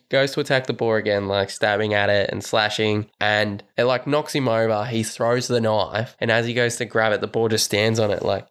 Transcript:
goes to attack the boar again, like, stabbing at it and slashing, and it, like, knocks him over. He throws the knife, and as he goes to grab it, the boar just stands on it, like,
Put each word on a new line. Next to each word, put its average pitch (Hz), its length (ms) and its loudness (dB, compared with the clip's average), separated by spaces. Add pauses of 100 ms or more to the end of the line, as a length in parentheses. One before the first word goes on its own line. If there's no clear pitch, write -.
(100)
goes 135 220 2
to - 80 -4
attack 135 260 0
the 127 80 -4
boar 113 240 0
again, 101 300 0
like, 98 200 0
stabbing 104 460 0
at 101 160 2
it 101 200 2
and 101 140 -6
slashing, 107 600 0 (140)
and 104 420 0 (160)
it, 120 60 2
like, 123 220 0
knocks 147 280 -2
him 135 140 0
over. 113 360 0
He 117 200 -2
throws 120 440 -2
the 123 140 2
knife, 107 580 -2
and 113 100 0
as 113 140 4
he 120 80 -4
goes 120 240 0
to 123 80 -4
grab 110 300 2
it, 98 80 -2
the 110 60 -4
boar 113 200 0
just 110 160 0
stands 110 360 2
on 104 100 2
it, 92 120 -2
like, 98 280 -2